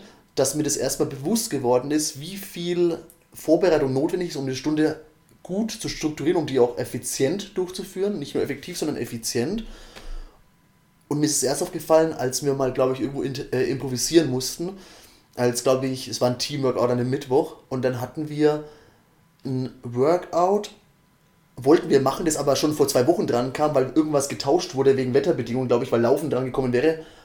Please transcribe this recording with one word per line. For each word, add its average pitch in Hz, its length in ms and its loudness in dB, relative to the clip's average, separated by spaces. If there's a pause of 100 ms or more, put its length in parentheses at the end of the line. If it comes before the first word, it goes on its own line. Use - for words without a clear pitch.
(360)
dass 135 200 2
mir 151 80 0
das - 140 0
erstmal 135 320 0
bewusst 139 400 -2
geworden 127 400 2
ist, 151 300 -2
wie 175 180 -12
viel 175 640 0 (340)
Vorbereitung 156 600 4
notwendig 170 360 0
ist, 151 60 -8
um 139 100 -4
eine 131 100 -4
Stunde 156 460 0 (400)
gut 208 300 -4
zu - 180 -8
strukturieren, 151 480 -2
um 156 100 0
die 131 120 0
auch 120 180 4
effizient 135 800 -4
durchzuführen. 190 600 -4
Nicht 139 160 -8
nur 110 80 0
effektiv, 139 340 -8
sondern 151 200 -4
effizient. 123 640 -4 (1400)
Und 143 120 -2
mir 151 60 2
ist 151 120 2
es - 60 0
erst 139 200 0
aufgefallen, 160 500 2
als 127 300 -4
wir 143 100 2
mal, 131 200 0
glaub 131 200 2
ich, 127 60 -6
irgendwo 139 220 -4
int-, 135 320 -6
äh, 127 120 2
improvisieren 135 640 2
mussten. 127 420 -4 (640)
Als, 123 280 0
glaub 131 200 2
ich, 131 240 -6
es 113 120 -8
war 123 100 2
ein 123 100 -4
Teamworkout 131 500 -2
an 123 100 0
einem 123 100 -2
Mittwoch. 139 460 0 (140)
Und 127 160 -4
dann 123 160 -2
hatten 147 280 -8
wir 151 360 2 (800)
ein 131 260 -4 (120)
Workout, 170 880 0 (840)
wollten 151 340 4
wir 139 120 6
machen, - 240 0
das 151 120 0
aber 143 180 2
schon 151 180 2
vor 147 140 2
zwei 127 200 2
Wochen 175 180 4
dran 127 280 0
kam, 147 200 0
weil 131 220 2
irgendwas 151 320 2
getauscht 143 480 0
wurde 135 220 4
wegen 127 160 -2
Wetterbedingungen, 131 560 0
glaub 123 140 4
ich, - 80 -4
weil 117 100 4
Laufen 135 280 2
dran 123 160 -2
gekommen 127 280 -2
wäre, 160 260 2 (260)